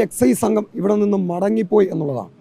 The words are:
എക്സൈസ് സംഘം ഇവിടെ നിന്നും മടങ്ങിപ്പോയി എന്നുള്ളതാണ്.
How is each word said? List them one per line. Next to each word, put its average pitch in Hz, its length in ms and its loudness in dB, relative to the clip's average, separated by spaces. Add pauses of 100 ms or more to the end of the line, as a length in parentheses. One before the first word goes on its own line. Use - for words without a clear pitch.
എക്സൈസ് 240 400 0
സംഘം 214 240 0 (120)
ഇവിടെ 208 240 0
നിന്നും 196 280 0
മടങ്ങിപ്പോയി 202 600 2
എന്നുള്ളതാണ്. 139 480 -6